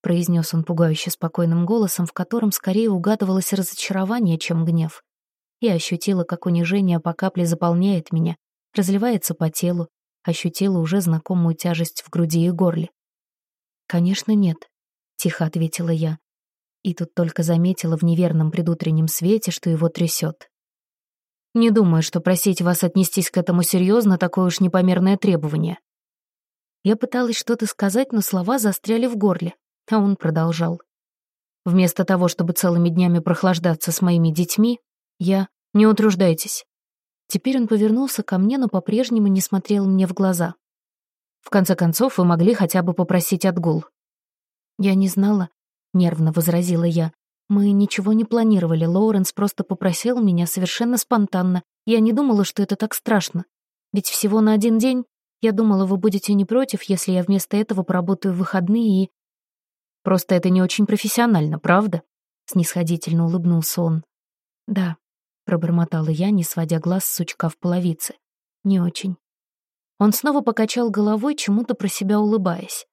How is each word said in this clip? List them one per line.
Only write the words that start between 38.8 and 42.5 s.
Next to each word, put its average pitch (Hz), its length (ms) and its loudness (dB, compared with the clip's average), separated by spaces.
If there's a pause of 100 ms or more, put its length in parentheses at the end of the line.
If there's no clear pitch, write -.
не 190 160 2
смотрел 196 420 -2
мне 190 220 2
в 180 80 -6
глаза. 175 400 -2 (840)
«В - 100 -18
конце 190 240 2
концов, 170 420 0
вы 180 80 2
могли 175 300 4